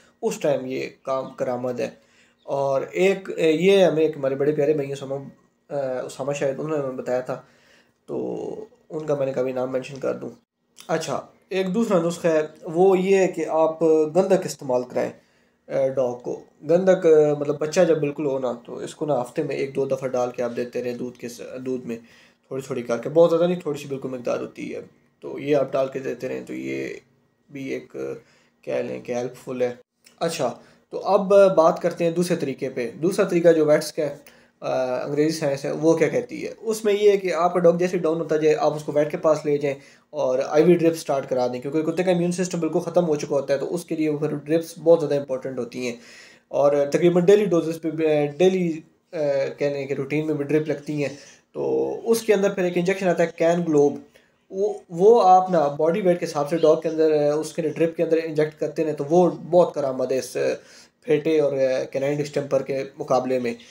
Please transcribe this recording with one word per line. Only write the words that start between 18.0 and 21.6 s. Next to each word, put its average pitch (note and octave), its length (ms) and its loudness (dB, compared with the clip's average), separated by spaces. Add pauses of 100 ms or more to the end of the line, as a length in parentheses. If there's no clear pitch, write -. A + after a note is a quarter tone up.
हो C3+ 140 -2
ना, B2 140 -2
तो B2 280 -14
इसको - 240 -8
ना D3 80 0
हफ्ते B2+ 300 -4
में C#3 120 -6
एक C#3 180 -4
दो C#3 120 -2
दफ़ा C3+ 220 -4
डाल B2 240 -2
के B2 120 -6
आप A#2+ 80 -4
देते A#2+ 300 -6
रहें B2 160 -6
दूध B2 200 -10
के A#2+ 120 -12
स-, - 320 -14